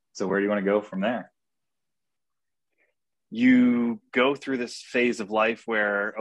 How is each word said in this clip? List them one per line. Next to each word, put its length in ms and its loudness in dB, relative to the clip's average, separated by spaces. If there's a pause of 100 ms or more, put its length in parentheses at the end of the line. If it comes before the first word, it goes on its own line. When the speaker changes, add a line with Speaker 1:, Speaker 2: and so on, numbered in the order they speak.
(140)
Speaker 1:
So 140 -6
where 120 0
do 40 0
you 60 0
wanna 120 -2
go 200 0
from 200 -10
there? 300 -6 (2000)
Speaker 2:
You 720 4 (140)
go 220 2
through 220 -6
this 240 -10
phase 380 -2
of 120 -8
life 340 0
where, 560 -2